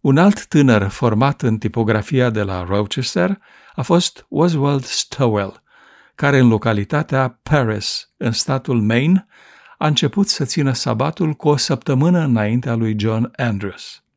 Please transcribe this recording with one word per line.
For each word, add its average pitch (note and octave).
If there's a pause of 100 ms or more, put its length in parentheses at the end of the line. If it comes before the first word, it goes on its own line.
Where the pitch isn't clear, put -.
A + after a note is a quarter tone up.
Un C#3
alt G3+
tânăr A#2+
format B2
în A2
tipografia A2+
de A2
la F#2+
Rochester B2 (360)
a -
fost -
Oswald C#3+
Stowell, G#2 (520)
care C#3+
în B2+
localitatea A#2+
Paris, A#2
în -
statul C3
Maine, C3 (520)
a D3+
început D#3
să -
țină C3+
sabatul C3+
cu -
o D3
săptămână D3+
înaintea A#2+
lui A2+
John A2
Andrews. G#2 (120)